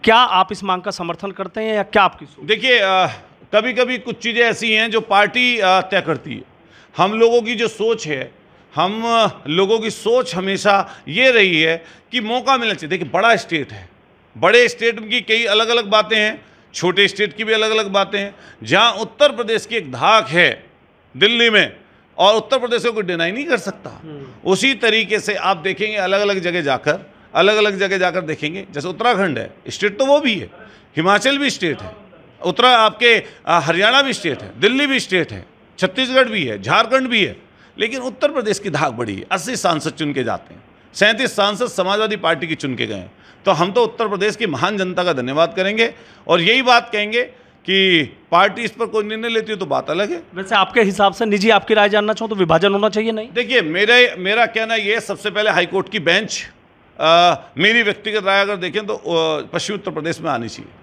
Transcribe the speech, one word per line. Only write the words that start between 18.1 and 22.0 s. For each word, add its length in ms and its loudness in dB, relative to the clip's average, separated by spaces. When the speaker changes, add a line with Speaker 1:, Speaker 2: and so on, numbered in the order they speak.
Speaker 2:
हैं। 160 -8
जहाँ 300 4
उत्तर 360 0
प्रदेश 380 -2
की 100 -6
एक 160 -6
धाक 360 2
है 380 2
दिल्ली 340 4
में 260 2